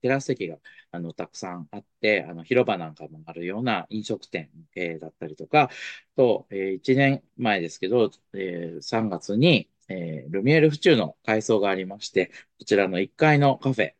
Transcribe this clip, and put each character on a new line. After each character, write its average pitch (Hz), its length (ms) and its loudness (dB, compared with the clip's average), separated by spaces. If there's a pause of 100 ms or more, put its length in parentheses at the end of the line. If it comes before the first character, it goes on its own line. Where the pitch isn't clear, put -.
テ 127 80 0
ラ 139 120 2
ス - 40 -12
席 110 220 -4
が、 82 100 -12 (340)
あ 87 80 -10
の、 85 140 -8
た 87 140 -10
く - 100 -20
さ 90 180 -10
ん 80 160 -14
あ 101 60 -14
っ 101 80 -18 (160)
て、 104 280 2
あ 87 40 -12
の、 82 100 -14
広 123 240 2
場 104 100 0
な 82 120 -8
ん 76 60 -18
か 78 120 -16
も 78 180 -20
あ 82 80 -16
る 85 120 -8
よ 98 160 -6
う - 20 -4
な 104 260 -2
飲 107 140 -6
食 - 220 -8
店、 82 240 -10 (260)
え 85 220 -6
ー、 - 20 -12
だ 82 80 -14
っ 78 100 -18
た 85 100 -10
り 78 80 -12
と 78 120 -16
か、 151 220 4 (460)
と、 120 340 2
え 104 60 -10
ー、 95 180 -2
一 127 220 0
年 139 280 2 (140)
前 107 240 0
で 82 80 -6
す - 100 -18
け 95 100 -4
ど、 113 220 2 (220)
え 87 440 -6
ー、 76 40 -14
三 113 280 -2
月 98 280 -4
に、 135 320 4 (200)
え 82 380 -8
ー、 76 40 -12
ル 98 120 -2
ミ 131 100 4
エ 160 40 6
ー 156 40 6
ル 156 80 6
府 151 100 -4
中 170 160 6
の - 300 -2
改 110 160 0
装 107 180 2
が 98 100 0
あ 95 60 0
り 95 100 -6
ま 98 140 -12
し - 100 -12
て、 - 220 0 (280)
こ - 60 -20
ち - 100 2
ら 98 120 4
の 92 120 -2
一 - 100 -2
階 151 300 4
の 139 180 4
カ 135 160 0
フ 117 80 -2
ェ 80 180 -2